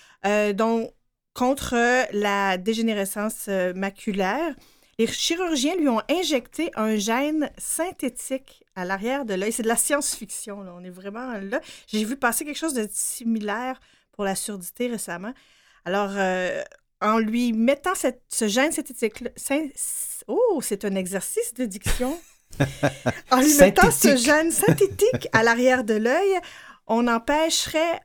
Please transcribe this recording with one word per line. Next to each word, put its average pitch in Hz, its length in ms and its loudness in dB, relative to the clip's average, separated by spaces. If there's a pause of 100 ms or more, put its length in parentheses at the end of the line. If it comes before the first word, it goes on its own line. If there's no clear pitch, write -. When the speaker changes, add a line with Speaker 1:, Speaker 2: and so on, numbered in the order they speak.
(240)
Speaker 1:
euh, 208 300 2
dont, 226 380 0 (420)
contre, 254 420 -2
euh, 247 280 4 (100)
la 202 440 0
dégénérescence, 220 880 -2
euh, 185 260 0
maculaire. 202 840 -2 (440)
Les 226 80 4
chirurgiens 330 680 -2
lui 294 120 2
ont 220 120 2 (100)
injecté 311 640 -2
un 220 200 0
gène 269 640 0
synthétique - 1040 -6 (120)
à 180 100 -6
l'arrière 226 400 -4
de 208 80 -4
l'œil. 196 180 -2
C'est 226 120 -4
de 220 40 0
la 233 100 2
science-fiction, 233 840 -4
là. 180 160 -14
On 180 60 -16
est 185 80 -14
vraiment 208 500 -10
là. 208 180 -4 (280)
J'ai 214 160 -2
vu 240 140 -4
passer 247 280 0
quelque 294 140 -8
chose 311 160 -4
de 214 160 -2
similaire 226 880 -4 (320)
pour 208 120 -6
la 196 120 0
surdité 202 540 -6
récemment. 202 440 -8 (520)
Alors, 196 320 -2
euh, 185 440 0 (400)
en 214 160 4
lui 233 340 0
mettant 269 440 2
cette, 254 340 -2
ce - 180 -2
gène 262 240 2
synthétique, 247 520 -4 (120)
syn-, 277 360 -2 (560)
oh, 381 340 2
c'est 202 240 -4
un 196 80 -2
exercice 190 640 -4
de 254 100 -4
diction. 247 500 -2 (440)
Speaker 2:
<laughs> - 20 4 (720)
Speaker 1:
En 254 80 6
lui 294 200 6
mettant 302 300 8
ce 370 200 4
Speaker 2:
Synthétique. 247 160 4
Speaker 1:
gène 311 260 4
synthétique 403 800 2
à 220 100 4
l'arrière 247 440 4
de 220 80 0
l'œil, 311 440 2 (480)
on 233 220 2
empêcherait 311 960 0